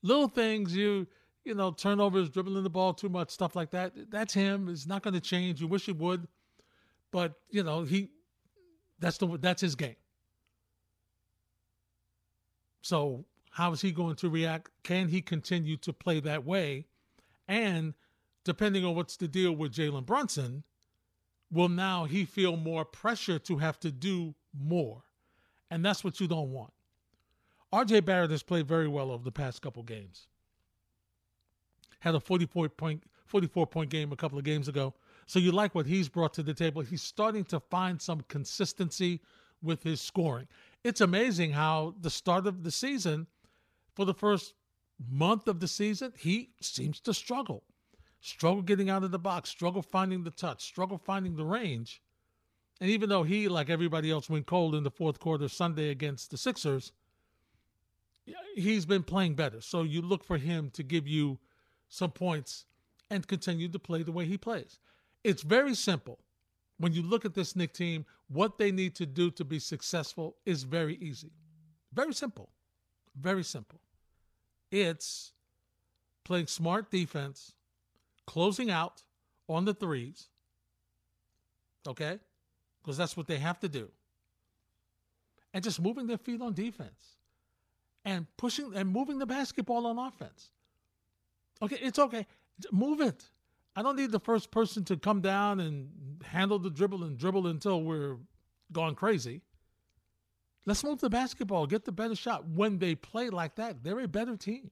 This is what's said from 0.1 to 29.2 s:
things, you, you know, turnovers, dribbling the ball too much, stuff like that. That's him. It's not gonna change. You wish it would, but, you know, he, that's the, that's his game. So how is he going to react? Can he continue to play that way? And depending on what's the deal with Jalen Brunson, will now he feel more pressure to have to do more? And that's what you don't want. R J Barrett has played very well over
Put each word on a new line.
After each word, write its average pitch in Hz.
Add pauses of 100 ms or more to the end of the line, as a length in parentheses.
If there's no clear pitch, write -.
things, 220
you, 196 (360)
you 226
know, 190
turnovers, 196
dribbling 190
the 185
ball 185
too -
much, 175
stuff -
like 165
that. 180 (180)
That's 214
him. 196
It's 151
not 196
gonna 185
change. 180
You 165
wish 190
it 185
would, 175 (840)
but, 175 (160)
you 202
know, 160
he, 190 (920)
that's 165
the, 170
that's 180
his 165
game. 123 (2750)
So 147 (260)
how 175
is 160
he 190
going 165
to 180
react? 160 (120)
Can 180
he 175
continue 160
to -
play 160
that 147
way? 151 (600)
And 185 (500)
depending 196
on 175
what's 165
the 180
deal 180
with 151
Jalen 143
Brunson, 147 (880)
will 175
now 180
he 165
feel 180
more 160
pressure 202
to 170
have 151
to 160
do 165 (200)
more? 143 (680)
And 165
that's 196
what 180
you 180
don't 156
want. 131 (1000)
R 226
J 214
Barrett 175
has 151
played 165
very 160
well 139
over 120